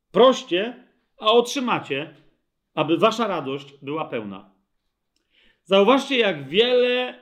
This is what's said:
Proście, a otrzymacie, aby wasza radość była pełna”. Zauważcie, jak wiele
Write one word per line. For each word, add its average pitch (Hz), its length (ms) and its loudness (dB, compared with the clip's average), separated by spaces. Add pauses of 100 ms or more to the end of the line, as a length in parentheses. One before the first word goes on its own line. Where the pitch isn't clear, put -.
(120)
Proście, 226 760 0 (340)
a 214 120 0
otrzymacie, 196 840 -2 (580)
aby 156 240 -2
wasza 220 300 0
radość 139 540 -8
była 151 240 -8
pełna”. 104 480 -12 (1120)
Zauważcie, 233 520 2
jak 165 320 -2
wiele 247 720 0